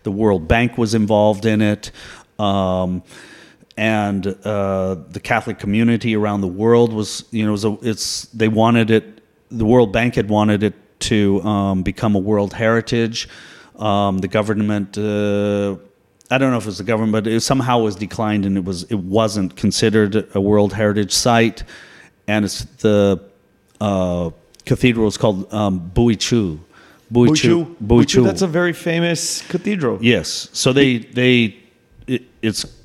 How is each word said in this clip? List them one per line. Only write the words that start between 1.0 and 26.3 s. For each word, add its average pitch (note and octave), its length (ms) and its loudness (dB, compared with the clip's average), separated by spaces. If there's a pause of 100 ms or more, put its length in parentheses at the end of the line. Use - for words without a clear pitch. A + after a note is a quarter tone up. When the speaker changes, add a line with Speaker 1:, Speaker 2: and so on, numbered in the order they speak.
Speaker 1:
in A2 160 2
it. G#2 300 -2 (480)
Um, F#2 640 -2 (760)
and, G#2 500 0
uh, G2 680 -4 (140)
the - 100 -12
Catholic A2+ 380 -4
community A2 580 0
around G#2 240 -2
the F#2+ 80 -2
world A2+ 440 2
was, G#2+ 380 -6
you A2 140 -2
know, G#2+ 60 0
it - 20 2
was G2+ 120 -2
a, G#2 180 0
it's, - 440 -6
they A2 220 0
wanted A2 420 4
it, - 320 0 (280)
the A2+ 160 -2
World A2+ 260 4
Bank A#2 220 0
had G#2 160 -2
wanted G#2+ 320 2
it G#2 120 0 (260)
to, G2+ 420 2
um, G2 400 -2
become G2+ 320 -2
a G2+ 40 2
World G2+ 360 -2
Heritage. A#2 760 -2 (500)
Um, G2+ 400 0
the F#2 100 -4
government, G#2 680 -2
uh, G2+ 800 -2 (540)
I B2 80 2
don't C3 120 0
know B2 60 -2
if G#2+ 80 -6
it - 20 -8
was F#2+ 120 -10
the G2 60 -10
government, A2 280 -2
but G#2+ 140 -2
it A2+ 140 -2
somehow B2+ 400 0
was G#2+ 160 -2
declined, G#2+ 500 -4
and G2 100 0
it F#2+ 80 -4
was, F2+ 200 -8
it A#2 140 -6
wasn't G2 580 -2
considered G#2+ 800 2
a G2+ 60 0
World G2+ 320 2
Heritage G#2 400 0
Site. A#2 520 0 (600)
And G#2+ 200 0
it's - 180 -8 (160)
the, G2+ 420 2 (580)
uh, F2+ 500 -2 (340)
cathedral A#2 420 2
is G2+ 100 -2
called, G2 380 -2
um, F#2+ 400 -2
Buichu. A2 640 0 (540)